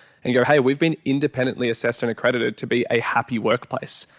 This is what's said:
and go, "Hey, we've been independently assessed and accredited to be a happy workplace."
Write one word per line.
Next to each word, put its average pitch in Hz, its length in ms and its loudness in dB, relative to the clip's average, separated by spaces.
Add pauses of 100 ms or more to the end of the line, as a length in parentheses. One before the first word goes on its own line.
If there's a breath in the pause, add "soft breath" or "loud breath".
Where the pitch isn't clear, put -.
(240 soft breath)
and 131 80 0
go, 120 120 4
"Hey, 143 160 4
we've 135 180 2
been 160 260 0
independently 131 640 -2
assessed 117 340 -2
and 120 80 0
accredited 117 460 0
to - 100 -6
be 120 240 0
a 117 100 2
happy 117 380 -2
workplace." - 680 -2 (120)